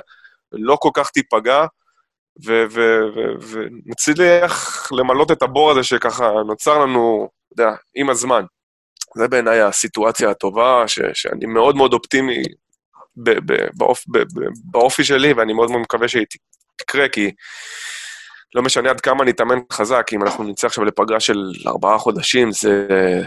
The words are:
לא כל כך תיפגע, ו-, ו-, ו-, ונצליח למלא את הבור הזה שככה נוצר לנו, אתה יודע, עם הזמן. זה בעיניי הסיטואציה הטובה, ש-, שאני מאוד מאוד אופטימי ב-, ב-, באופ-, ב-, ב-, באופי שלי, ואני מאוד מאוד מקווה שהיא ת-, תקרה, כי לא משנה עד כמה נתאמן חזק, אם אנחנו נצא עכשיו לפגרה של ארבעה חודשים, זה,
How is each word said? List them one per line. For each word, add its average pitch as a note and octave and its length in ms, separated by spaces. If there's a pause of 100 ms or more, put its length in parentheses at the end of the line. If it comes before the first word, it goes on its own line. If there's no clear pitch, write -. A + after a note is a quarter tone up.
(520)
לא A#2 300
כל D#3+ 120
כך C#3+ 160
תיפגע, C3 560 (800)
ו-, A2+ 260
ו-, A2+ 280 (160)
ו-, A2+ 420 (280)
ונצליח F3 1040
למלא C3 400
את D3+ 100
הבור C#3+ 300
הזה C3 120
שככה A#2 480 (160)
נוצר D3 300
לנו, A#2 520 (240)
אתה A#2+ 100
יודע, A2 120 (200)
עם C#3 140
הזמן. A#2+ 340 (720)
זה A#2 100
בעיניי A#2 340
הסיטואציה G#2+ 680
הטובה, A2+ 580
ש-, - 120 (140)
שאני - 320
מאוד A2+ 300
מאוד C3 180
אופטימי B2+ 500 (720)
ב-, A2+ 360
ב-, G#1 200
באופ-, - 340
ב-, - 100
ב-, A#2+ 320 (160)
באופי B2+ 380
שלי, C#3 300
ואני A2 200
מאוד A#2 180
מאוד A#2+ 100
מקווה A#2 260
שהיא A2+ 180
ת-, - 120 (400)
תקרה, C3+ 320
כי G#2 220 (1200)
לא B2 60
משנה C3 280
עד C3 120
כמה C3+ 240
נתאמן B2 340 (120)
חזק, A2+ 420
אם G#2 100
אנחנו G2+ 200
נצא G#2 240
עכשיו A2+ 180
לפגרה A2 340
של G2+ 320 (160)
ארבעה G#2 300
חודשים, A2+ 540
זה, G2+ 360 (400)